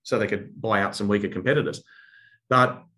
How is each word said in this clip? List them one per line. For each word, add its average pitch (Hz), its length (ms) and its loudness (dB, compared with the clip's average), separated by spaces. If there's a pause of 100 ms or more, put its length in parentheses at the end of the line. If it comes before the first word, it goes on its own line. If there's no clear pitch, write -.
so 120 160 -2
they 104 80 0
could - 340 -6
buy 107 200 0
out 101 160 -2
some 104 100 -2
weaker 101 220 2
competitors. 131 520 -2 (680)
But, 127 340 4 (140)